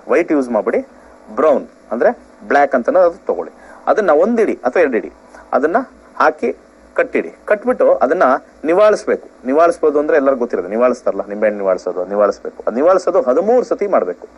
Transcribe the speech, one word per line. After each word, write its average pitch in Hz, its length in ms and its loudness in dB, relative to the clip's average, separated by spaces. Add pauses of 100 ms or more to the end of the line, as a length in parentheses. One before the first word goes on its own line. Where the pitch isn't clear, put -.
ವೈಟ್ 165 240 0
ಯೂಸ್ 139 160 0
ಮಾಡ್ಬಿಡಿ, 120 380 -2 (480)
ಬ್ರೌನ್ 127 320 0 (260)
ಅಂದ್ರೆ 156 260 0 (300)
ಬ್ಲ್ಯಾಕ್ 143 260 2
ಅಂತಾನೆ 135 240 0
ಅದು 175 280 0
ತಗೊಳ್ಳಿ. - 260 -4 (340)
ಅದನ್ನ 185 240 0
ಒಂದ್ 202 300 2
ಇಡಿ 160 240 -2
ಅಥವಾ 147 180 0
ಎರಡ್ 135 140 0
ಇಡಿ - 160 -6 (400)
ಅದನ್ನ 151 240 0 (400)
ಹಾಕಿ - 400 0 (380)
ಕಟ್ಟಿಡಿ. - 400 -4 (100)
ಕಟ್ಬಿಟ್ಟು 214 500 0
ಅದನ್ನ 160 280 0 (420)
ನಿವಾಳಿಸ್ಬೇಕು. 175 640 2 (180)
ನಿವಾಳಿಸ್ಬೋದು 156 520 2
ಅಂದ್ರೆ 151 180 0
ಎಲ್ಲರಿಗೂ 135 240 2
ಗೊತ್ತಿರೋದು, 104 280 -4
ನಿವಾಳಿಸ್ತಾರಲ್ಲ, 107 600 -2
ನಿಂಬೆಹಣ್ಣು 104 320 -2
ನಿವಾಳಿಸೋದು, 92 400 -4
ಅದ್ 90 80 -6
ನಿವಾಳಿಸ್ಬೇಕು. 101 580 -2
ಅದ್ 107 80 -6
ನಿವಾಳಿಸೋದು 175 480 0
ಹದಿಮೂರು 185 420 0
ಸತಿ 175 220 -4
ಮಾಡ್ಬೇಕು. 104 520 -2